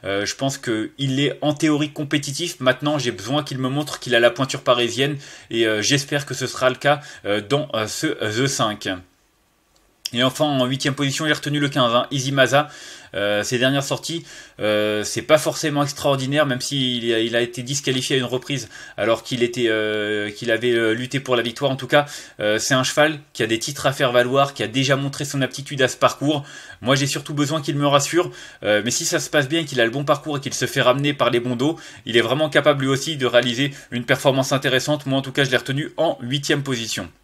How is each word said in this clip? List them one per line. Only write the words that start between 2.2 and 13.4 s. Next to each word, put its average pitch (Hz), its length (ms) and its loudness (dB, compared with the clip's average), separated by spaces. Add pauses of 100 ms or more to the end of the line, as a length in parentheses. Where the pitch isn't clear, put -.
Maintenant, 143 400 0
j'ai 120 120 0
besoin 123 320 -2
qu'il 139 140 -8
me 131 120 -2
montre 143 300 -4
qu'il 123 140 -2
a 120 60 6
la 120 100 8
pointure 135 320 -2
parisienne, 123 560 2 (320)
et, 117 160 2
euh, 107 160 2
j'espère 143 460 0
que 127 80 -8
ce 131 100 -4
sera 127 240 0
le 127 60 0
cas, 143 260 2 (240)
euh, 104 160 0
dans, 139 320 -2
euh, 110 140 -2
ce, - 180 -6
euh, 113 400 -2
The - 0 -
cinq. 113 420 -2 (1300)
Et 120 60 2
enfin, 131 240 2
en 135 220 2
huitième 135 260 -2
position, 139 320 -2
j'ai 151 80 2
retenu 147 260 -2
le 147 100 0
quinze, 131 220 2
hein, 120 200 2
Easy 135 200 -2
Maza. 135 360 4 (480)
Euh, 104 280 0